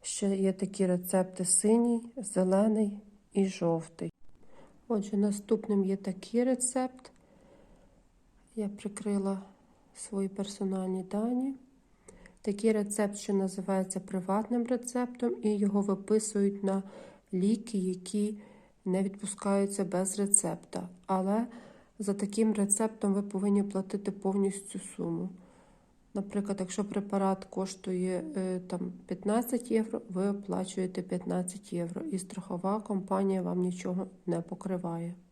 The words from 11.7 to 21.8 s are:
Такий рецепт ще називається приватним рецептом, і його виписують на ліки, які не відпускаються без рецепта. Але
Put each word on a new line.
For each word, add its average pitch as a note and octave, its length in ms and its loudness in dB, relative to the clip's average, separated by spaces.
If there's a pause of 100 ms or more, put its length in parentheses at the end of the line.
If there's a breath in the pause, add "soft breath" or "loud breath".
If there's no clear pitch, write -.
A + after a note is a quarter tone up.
Такий G#3 300 2
рецепт G#3 460 0
ще - 160 -4
називається F#3+ 680 0
приватним G#3+ 680 0
рецептом, B3 760 -2
і G#3+ 140 4
його G3+ 240 4
виписують G3+ 840 2
на G3 200 2 (500 loud breath)
ліки, G3+ 440 2
які F#3+ 600 0 (480 loud breath)
не F#3+ 180 2
відпускаються G3 840 0
без F#3+ 340 -2
рецепта. F3+ 680 0 (160)
Але G3 420 2 (520 loud breath)